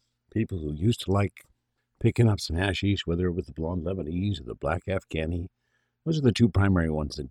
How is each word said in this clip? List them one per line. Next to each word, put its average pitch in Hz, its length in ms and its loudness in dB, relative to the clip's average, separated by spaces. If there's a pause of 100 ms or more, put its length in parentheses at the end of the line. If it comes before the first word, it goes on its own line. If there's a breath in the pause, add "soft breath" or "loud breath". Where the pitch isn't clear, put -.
(320)
People 101 260 -2
who 76 140 -4
used 92 300 0
to 92 100 -2
like 101 320 0 (560)
picking 117 300 4
up 98 100 0
some 80 160 -4
hashish, 98 500 0
whether 87 200 0
it 87 80 0
was 90 100 -4
the 71 80 -16
blonde 80 320 -4
Lebanese 90 560 -4
or 64 40 -14
the 58 100 -10
black 80 320 -4
Afghani. 87 600 -4 (580)
Those 160 100 0
are 147 60 -2
the 120 100 6
two 117 160 4
primary 95 400 4
ones 76 280 -4
that, 69 140 -8